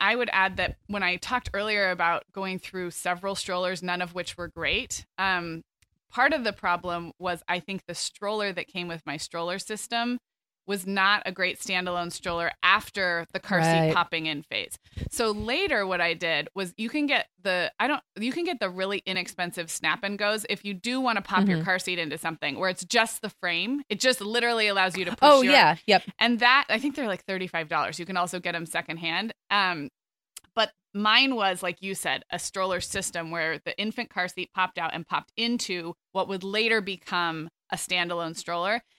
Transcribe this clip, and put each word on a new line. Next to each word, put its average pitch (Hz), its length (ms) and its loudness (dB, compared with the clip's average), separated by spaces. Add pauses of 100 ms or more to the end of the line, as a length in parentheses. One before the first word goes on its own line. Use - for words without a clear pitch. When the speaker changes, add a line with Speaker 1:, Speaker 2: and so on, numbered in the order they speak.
Speaker 1:
I 208 160 4
would 240 160 0
add 190 260 2
that 180 180 -2 (120)
when 202 160 -4
I 180 120 2
talked 247 380 -4
earlier 202 360 0
about 170 420 0
going 190 260 -6
through 180 320 -8
several 180 460 -4
strollers, 180 460 -2
none 180 200 -2
of 175 120 -6
which 175 220 -8
were 175 120 -8
great, 170 580 -4 (100)
um, 170 460 -2 (480)
part 269 220 2
of 277 120 0
the 208 80 0
problem 175 680 -2
was 180 300 -4
I 180 120 0
think 190 260 -8
the 175 80 -10
stroller 208 580 -4
that 170 160 -6
came 175 200 -6
with 165 180 -8
my 147 100 -6
stroller 170 440 -6
system 233 580 -4 (480)
was 190 200 -4
not 196 400 4
a 190 60 -4
great 180 280 -2
standalone 180 500 -2
stroller 170 400 -4 (120)
after 180 720 2
the 190 40 -4
car 185 240 0
seat 160 60 6
Speaker 2:
Right. 165 260 6
Speaker 1:
popping 170 300 0
in 151 200 -4
phase. - 340 -8 (320)
So 226 200 0
later 214 560 0
what 180 140 0
I 170 140 2
did 160 400 0
was 185 240 -4
you 220 100 -4
can 294 180 0
get 269 220 2 (140)
the, 180 360 0
I 226 80 2
don't, 285 160 0 (160)
you 233 140 -2
can 349 120 -4
get 330 160 -4
the 196 100 0
really 190 340 -2
inexpensive 175 680 -4
snap - 320 0
and 202 160 -4
goes 208 300 0
if 202 160 -6
you 202 80 -4
do 247 300 -2
wanna 226 180 0
pop 196 260 2
your 175 120 4
Speaker 2:
Mm-hmm. 160 80 -2
Speaker 1:
car 185 120 2
seat 180 200 -4
into 165 180 -4
something 156 420 -4
where 185 120 0
it's 185 160 -8
just 233 340 2
the 214 80 -6
frame. 190 640 -2
It 208 100 -2
just 254 220 2
literally 226 460 2
allows 190 280 2
you 185 80 -2
to 175 60 -2
push - 100 -6
Speaker 2:
Oh, 277 220 12
Speaker 1:
your 254 100 6
Speaker 2:
yeah. 175 240 8 (100)
Yep. 196 180 6 (140)
Speaker 1:
And 233 220 4
that, 254 300 8
I 220 80 4
think 277 180 -2
they're, 262 120 -2
like, 180 180 -4
thirty-five 175 420 -4
dollars. 156 300 -2
You 175 80 -8
can 190 100 -6
also 180 240 -2
get 175 140 -2
'em 165 100 -4
secondhand. 165 680 -4 (160)
Um, 185 400 0 (640)
but 220 180 0 (220)
mine 233 400 4
was, 190 280 0
like 175 200 -4
you 190 120 -6
said, 139 360 -2
a 175 80 -4
stroller 185 420 -2
system 170 500 -6
where 160 360 -2
the - 120 -6
infant 220 300 -4
car 180 200 -4
seat - 260 -8
popped 185 240 -2
out 165 160 -4
and 170 120 -8
popped - 300 -6
into 196 580 -2 (180)
what 190 160 0
would 190 160 -4
later 220 360 2
become 175 680 -4 (220)
a 185 60 -2
standalone 170 600 -2
stroller. 180 440 -2 (180)